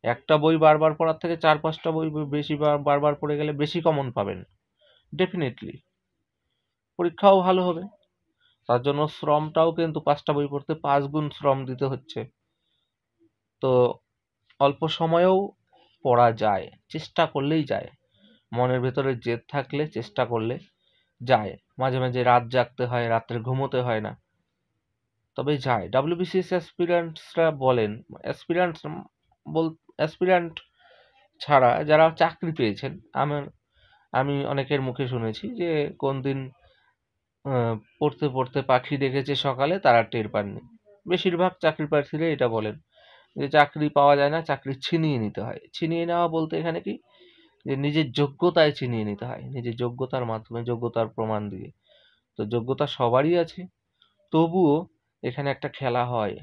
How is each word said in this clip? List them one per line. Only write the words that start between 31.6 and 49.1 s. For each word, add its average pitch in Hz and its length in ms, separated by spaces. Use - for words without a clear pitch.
যারা 156 260
চাকরি 165 420
পেয়েছেন, 135 480
আমার, 143 300
আমি 139 340
অনেকের 139 340
মুখে 131 280
শুনেছি 120 480
যে 160 420
কোন 135 240
দিন, 135 280
আহ, 120 340
পড়তে 147 280
পড়তে 131 340
পাখি 131 340
দেখেছে 135 380
সকালে, 139 440
তারা 120 240
টের 107 260
পাননি। 101 320
বেশিরভাগ 180 440
চাকরি 160 240
প্রার্থীরা 151 400
এটা 135 220
বলেন 107 320
যে 139 120
চাকরি 147 400
পাওয়া 143 280
যায় 143 140
না, 160 120
চাকরি 139 320
ছিনিয়ে 156 440
নিতে 107 220
হয়। - 180
ছিনিয়ে 170 340
নেওয়া 170 220
বলতে 160 300
এখানে 165 220
কি, 196 180
যে 135 100
নিজের 147 360
যোগ্যতায় 151 600
ছিনিয়ে 120 320
নিতে 104 200